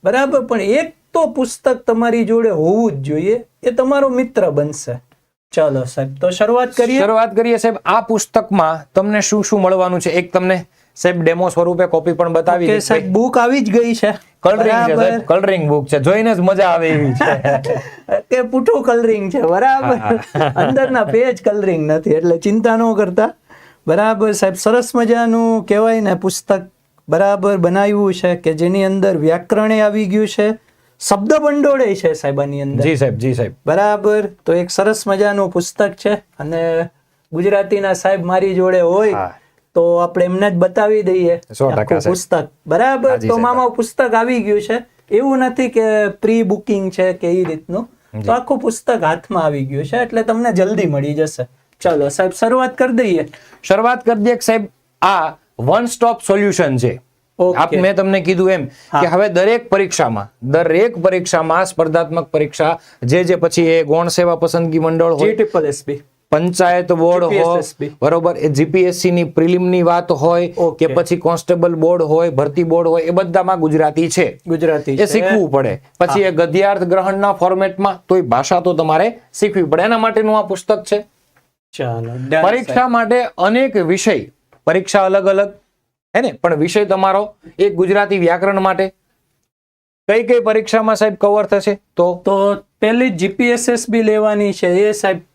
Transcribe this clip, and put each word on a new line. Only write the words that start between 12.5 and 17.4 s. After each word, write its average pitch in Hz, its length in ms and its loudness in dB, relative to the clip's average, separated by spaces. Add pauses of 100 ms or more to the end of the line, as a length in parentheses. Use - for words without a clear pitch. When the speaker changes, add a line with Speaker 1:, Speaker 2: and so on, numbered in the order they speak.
Speaker 1:
ઓકે 214 80 2
Speaker 2:
દીધી. 208 80 0
Speaker 1:
સાહેબ, - 300 -2
બુક 233 260 2
આવી 247 240 2
જ 214 100 -2
ગઈ 233 220 2
છે. 214 200 0 (260)
Speaker 2:
કલરિંગ 226 480 2
છે 233 80 2
Speaker 1:
બરાબર. 226 80 2
Speaker 2:
સાહેબ, - 180 0
કલરિંગ 185 460 0
બુક 147 200 0
છે, 147 120 0
જોઈને 208 360 2
જ 170 40 -4
મજા 185 300 2
આવે 170 200 0
એવી 147 240 2
છે. 139 480 0 (200)